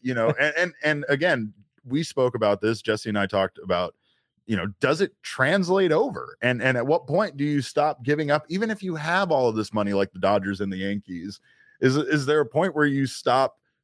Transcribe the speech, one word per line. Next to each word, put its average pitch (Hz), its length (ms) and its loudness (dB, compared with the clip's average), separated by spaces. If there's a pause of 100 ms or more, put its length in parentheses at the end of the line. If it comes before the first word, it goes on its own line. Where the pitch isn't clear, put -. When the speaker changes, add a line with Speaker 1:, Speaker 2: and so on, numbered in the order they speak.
Speaker 1:
you 127 100 -2
know, 117 160 2
Speaker 2:
<laughs> 143 100 2
Speaker 1:
and, 147 200 2
and, 175 160 -2 (100)
and 151 240 0
again, 139 460 0 (280)
we 131 200 -2
spoke 127 320 0
about 104 260 2
this. 110 220 0
Jesse 110 260 -2
and 104 100 -2
I 101 60 2
talked 95 340 0
about, 90 360 -2 (520)
you 110 100 -2
know, 90 100 -2 (140)
does 151 200 2
it 196 120 -2 (100)
translate 180 720 2
over? 208 500 -2
And, 123 180 0
and 127 160 2
at 120 80 -2
what 151 220 0
point 165 300 0
do 139 80 -2
you 147 180 0
stop 147 400 -2
giving 147 300 0
up, 151 160 0
even 196 200 -2
if 208 140 -6
you 180 140 -6
have 170 340 -2
all 131 180 4
of 110 60 0
this 107 180 -2
money 104 200 0
like 98 180 0
the 95 80 -18
Dodgers 98 420 0
and 98 120 -4
the 92 60 -6
Yankees? 98 640 -8 (400)
Is, 131 160 2
is 147 300 0
there 151 140 4
a 139 60 0
point 160 280 -2
where 151 120 2
you 139 200 0
stop 127 520 0 (260)